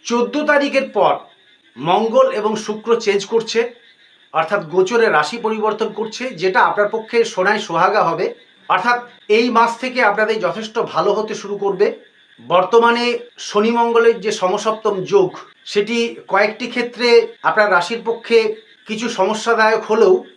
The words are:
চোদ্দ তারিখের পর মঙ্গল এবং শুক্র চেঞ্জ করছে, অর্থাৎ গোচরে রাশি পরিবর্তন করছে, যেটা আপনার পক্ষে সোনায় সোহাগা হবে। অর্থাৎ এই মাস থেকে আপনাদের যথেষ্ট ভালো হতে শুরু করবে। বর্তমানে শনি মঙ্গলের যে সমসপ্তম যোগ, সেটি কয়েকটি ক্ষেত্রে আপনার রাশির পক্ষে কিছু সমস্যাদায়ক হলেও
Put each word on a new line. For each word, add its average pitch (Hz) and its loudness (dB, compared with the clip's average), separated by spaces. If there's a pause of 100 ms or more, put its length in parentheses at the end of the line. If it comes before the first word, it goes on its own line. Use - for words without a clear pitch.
চোদ্দ 233 -2 (140)
তারিখের 285 2 (100)
পর 165 4 (640)
মঙ্গল 220 2 (120)
এবং 214 -2 (140)
শুক্র 214 -8 (160)
চেঞ্জ 196 0
করছে, 226 -2 (720)
অর্থাৎ 160 -2 (120)
গোচরে 220 2
রাশি 156 0
পরিবর্তন 214 -2
করছে, 220 -8 (180)
যেটা 190 2 (100)
আপনার 202 0
পক্ষে 226 -4 (160)
সোনায় 202 0
সোহাগা 180 2
হবে। 165 -2 (440)
অর্থাৎ 240 0 (400)
এই 247 2 (100)
মাস 226 2 (120)
থেকে 254 -6 (100)
আপনাদের 214 0
যথেষ্ট 214 -6 (180)
ভালো 175 0
হতে 214 -6
শুরু 202 -10
করবে। 185 0 (520)
বর্তমানে 233 2 (440)
শনি 220 2
মঙ্গলের 233 2
যে 208 -2 (100)
সমসপ্তম 202 -2 (160)
যোগ, 185 4 (420)
সেটি 220 0 (340)
কয়েকটি 214 0
ক্ষেত্রে 240 -4 (360)
আপনার 208 2
রাশির 202 -2
পক্ষে 226 0 (480)
কিছু 220 -6 (120)
সমস্যাদায়ক 220 0
হলেও 208 4 (220)